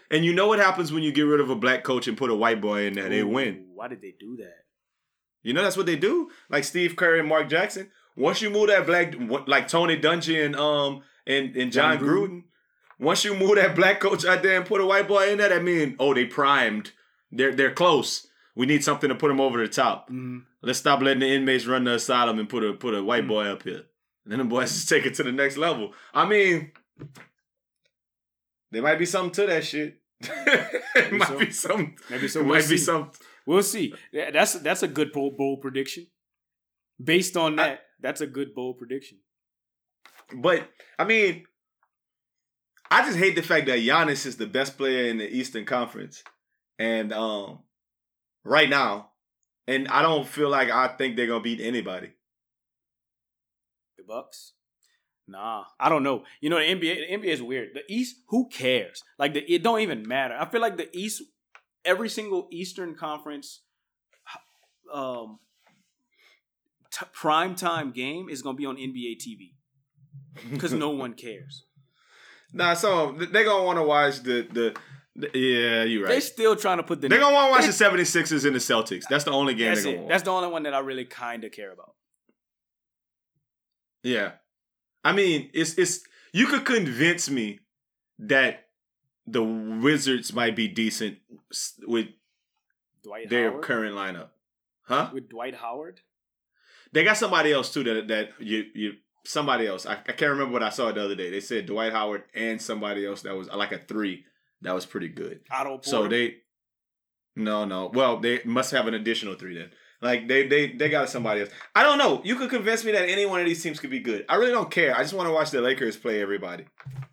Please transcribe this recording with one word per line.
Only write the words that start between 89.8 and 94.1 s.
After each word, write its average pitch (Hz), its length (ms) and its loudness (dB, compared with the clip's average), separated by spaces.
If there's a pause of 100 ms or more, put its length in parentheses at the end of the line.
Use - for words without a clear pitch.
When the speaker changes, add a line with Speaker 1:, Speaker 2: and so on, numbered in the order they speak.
Speaker 1:
might 113 240 -2
be 110 120 -2
decent 107 500 -4 (340)
s-, - 220 -8 (120)
with 113 220 -2 (960)
Speaker 2:
Dwight 107 260 -12
Speaker 1:
their 117 200 2
Speaker 2:
Howard? 143 140 -8
Speaker 1:
current 110 300 -4
lineup. 92 340 -8 (540)